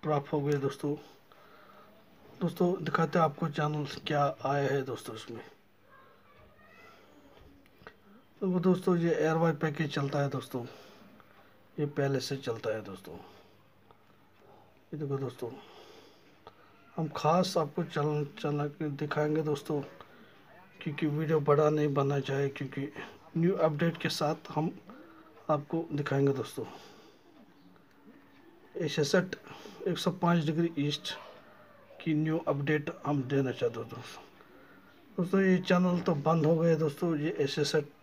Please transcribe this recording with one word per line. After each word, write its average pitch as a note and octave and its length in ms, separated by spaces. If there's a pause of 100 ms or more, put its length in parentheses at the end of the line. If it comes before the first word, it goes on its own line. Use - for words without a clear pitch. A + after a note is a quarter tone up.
प्राप्त D3 300
हो D3+ 80
गए C#3+ 180
दोस्तों। C#3 360 (1500)
दोस्तों, F3 440
दिखाते D#3+ 340
हैं E3 60
आपको D#3 260
चैनल D3+ 360 (200)
क्या D3 180 (200)
आया C#3 240
है C#3 160
दोस्तों A#2+ 300
इसमें। A2+ 260 (3000)
तो G3 80
वो F3+ 120
दोस्तों, F3+ 360
ये E3+ 180
Airway D#3+ 400
package D3+ 400
चलता C#3+ 240
है C#3+ 120
दोस्तों, B2+ 340 (1120)
ये D3+ 120
पहले C#3 320
से C#3 180
चलता A2+ 380
है G#2+ 80
दोस्तों। F#2 300
ये - 1800
देखो C#3 200
दोस्तों, A#2+ 320 (1500)
हम D#3+ 200
खास F3 420
आपको D#3+ 260
चैनल, D3+ 400 (140)
चैनल D3 320
के D3 280
दिखाएंगे D3+ 440
दोस्तों, D3 380 (1000)
क्योंकि - 280
वीडियो D3+ 340
बड़ा D3 280
नहीं D3+ 240
बनना C#3 260
चाहिए, C#3 300
क्योंकि C#3 400 (460)
new E3+ 180
update E3 420
के - 140
साथ D3+ 400
हम D#3 240 (760)
आपको D#3 420
दिखाएंगे C#3 400
दोस्तों। B2 320 (2000)
एशिया D3+ 300
सेट F3+ 300 (540)
एक F3 100
सौ - 140
पाँच E3+ 320
डिग्री E3 340
ईस्ट D3 340 (880)
की D#3+ 140
न्यू D#3 240 (100)
अपडेट C#3+ 420 (160)
हम C#3+ 180
देना C3 280
चाहते A#2 280
हैं A2+ 80
दोस्तों। - 340 (960)
दोस्तों, F#3+ 220
ये F#3 200
चैनल F3+ 400
तो F3 160
बंद D#3 300
हो E3 100
गए E3 200
दोस्तों, D#3+ 400
ये D3 220
एशिया C#3+ 260
सेट D3 280 (100)